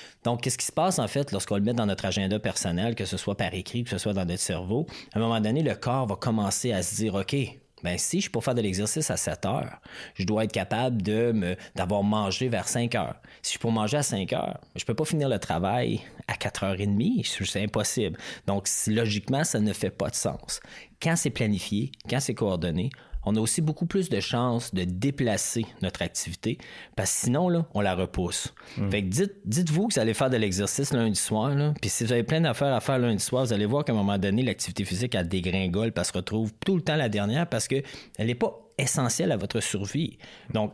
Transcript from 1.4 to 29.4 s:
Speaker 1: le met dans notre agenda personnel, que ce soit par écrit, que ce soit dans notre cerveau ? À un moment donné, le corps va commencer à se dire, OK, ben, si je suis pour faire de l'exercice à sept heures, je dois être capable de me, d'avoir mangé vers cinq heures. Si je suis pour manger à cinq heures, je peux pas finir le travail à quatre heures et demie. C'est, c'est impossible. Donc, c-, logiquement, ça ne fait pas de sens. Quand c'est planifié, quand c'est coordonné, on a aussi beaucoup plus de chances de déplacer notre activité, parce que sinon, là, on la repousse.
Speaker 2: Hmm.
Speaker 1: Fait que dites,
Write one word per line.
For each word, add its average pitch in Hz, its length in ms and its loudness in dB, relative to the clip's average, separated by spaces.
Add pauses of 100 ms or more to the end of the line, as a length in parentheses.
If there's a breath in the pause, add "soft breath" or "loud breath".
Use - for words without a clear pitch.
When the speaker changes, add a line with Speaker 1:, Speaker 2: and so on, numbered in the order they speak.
Speaker 1:
le 101 60 2
met 117 100 2
dans 117 120 2
notre 98 200 0
agenda 98 340 2
personnel, 98 560 0
que - 80 -4
ce 92 140 -4
soit 98 180 -2
par 90 180 -2
écrit, 107 300 -4
que 120 60 -8
ce 98 80 -2
soit 104 160 0
dans 95 100 0
notre 87 160 0
cerveau ? 95 480 -2 (240 loud breath)
À - 60 -2
un 110 40 2
moment 113 200 2
donné, 120 220 2
le 123 120 2
corps 127 320 0
va 101 80 -2
commencer 107 560 0
à 95 100 0
se - 140 -2
dire, 107 200 0
OK, 98 200 -2 (480)
ben, 87 140 0
si - 200 0
je 202 40 2
suis - 80 -4
pour 117 140 -2
faire 127 120 2
de 120 60 2
l'exercice 104 480 0
à 82 80 0
sept - 280 -4
heures, - 340 -2 (360 loud breath)
je 95 80 -2
dois 107 200 2
être 104 80 0
capable 113 500 0
de 110 300 2
me, 92 240 2 (200 loud breath)
d'avoir 98 280 2
mangé 104 440 2
vers 107 200 0
cinq 120 280 0
heures. 85 240 -2 (220 loud breath)
Si - 40 -10
je - 60 -2
suis - 80 -4
pour 117 120 0
manger 110 260 2
à 147 60 2
cinq 98 300 0
heures, - 260 -2 (160)
je - 100 -6
peux 120 80 -2
pas 151 120 0
finir 147 240 2
le 107 100 2
travail 104 640 0 (260 loud breath)
à - 80 -2
quatre - 280 -4
heures 95 160 0
et 101 80 0
demie. 123 380 2
C'est, - 200 -4
c'est 98 180 -2
impossible. 107 540 0 (280 loud breath)
Donc, 98 220 0
c-, - 240 0
logiquement, 113 520 2
ça 127 160 0
ne 104 140 4
fait 95 160 0
pas - 200 -2
de - 60 -8
sens. - 440 -4 (420 loud breath)
Quand 165 140 2
c'est 151 160 2
planifié, 107 600 0 (180)
quand 127 100 2
c'est 127 160 -2
coordonné, 90 560 0 (320 loud breath)
on 104 120 2
a 110 40 2
aussi 110 220 0
beaucoup 156 240 0
plus 180 240 0
de 101 100 0
chances 120 540 0
de 92 100 0
déplacer 110 840 0 (160)
notre - 180 -2
activité, - 560 -4 (380 loud breath)
parce - 180 0
que - 120 0
sinon, 151 240 4
là, 170 260 2
on 104 60 2
la 95 120 4
repousse. 90 580 -2 (260 loud breath)
Speaker 2:
Hmm. 98 120 0
Speaker 1:
Fait 101 140 2
que 95 60 -2
dites, 180 240 0 (120)